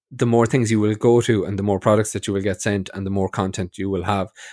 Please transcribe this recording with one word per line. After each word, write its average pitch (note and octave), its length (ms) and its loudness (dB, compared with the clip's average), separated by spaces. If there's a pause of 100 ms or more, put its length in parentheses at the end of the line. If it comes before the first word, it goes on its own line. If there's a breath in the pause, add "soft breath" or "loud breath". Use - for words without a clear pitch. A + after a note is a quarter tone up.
(120)
the B2 160 -2
more A#2 180 4
things A#2 240 0
you A2+ 100 2
will G#2 140 2
go A#2 260 4
to A2 240 2
and F#2 140 -4
the G2 60 -2
more G2+ 160 2
products G#2+ 340 2
that - 140 -6
you G#2 60 -2
will G2 100 -2
get G2 180 -4
sent G2+ 320 -2
and G2 120 -8
the F#2+ 60 -4
more G2 160 0
content F#2+ 520 -4
you G2 100 -4
will F#2 140 -2
have. F#2+ 260 -2 (220 loud breath)